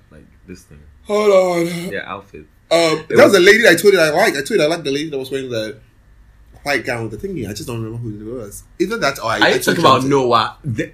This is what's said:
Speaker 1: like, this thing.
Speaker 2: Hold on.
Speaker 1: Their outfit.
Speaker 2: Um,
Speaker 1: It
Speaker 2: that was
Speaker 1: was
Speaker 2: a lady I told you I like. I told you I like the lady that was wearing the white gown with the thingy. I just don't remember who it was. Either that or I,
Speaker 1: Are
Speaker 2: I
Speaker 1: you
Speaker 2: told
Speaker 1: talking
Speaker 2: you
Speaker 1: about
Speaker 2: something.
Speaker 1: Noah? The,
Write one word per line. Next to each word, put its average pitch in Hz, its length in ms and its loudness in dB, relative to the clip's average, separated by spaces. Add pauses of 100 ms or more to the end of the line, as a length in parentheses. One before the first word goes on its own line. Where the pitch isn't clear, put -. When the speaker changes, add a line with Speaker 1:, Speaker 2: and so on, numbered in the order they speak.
(100)
Speaker 1:
like, 76 160 -20 (220)
this 92 160 -20
thing. 73 160 -20 (240)
Speaker 2:
Hold 208 260 0
on. 175 600 0
Speaker 1:
Their 95 160 -8
outfit. 92 400 -14 (260)
Speaker 2:
Um, 160 260 2
Speaker 1:
It 156 120 -14
Speaker 2:
that 117 60 0
was 269 100 8
Speaker 1:
was 214 100 4
Speaker 2:
a 180 40 4
lady 214 280 6
I 170 80 6
told 202 180 4
you 175 60 2
I 156 100 4
like. 175 240 2
I 143 80 -6
told 208 160 -2
you 160 40 2
I 151 40 2
like 165 160 -4
the 143 80 -6
lady 147 200 -6
that 139 80 -8
was 127 120 -10
wearing 135 200 -8
the 110 280 -8 (840)
white 139 200 -4
gown 117 240 -6
with - 120 -14
the 196 80 -10
thingy. 139 200 -8
I 104 40 -10
just 139 160 -12
don't 117 140 -8
remember 113 160 -10
who 110 380 -12
it 120 60 -12
was. 101 220 -18 (160)
Either 190 180 -2
that 139 220 -2
or 113 60 -8
I, 110 120 -2
Speaker 1:
Are 110 60 0
Speaker 2:
I 160 60 4
Speaker 1:
you 202 100 2
Speaker 2:
told - 40 -6
Speaker 1:
talking 196 180 0
Speaker 2:
you 156 40 2
Speaker 1:
about 131 160 6
Speaker 2:
something. 135 80 -2
Speaker 1:
Noah? 120 540 0
The, 131 300 -8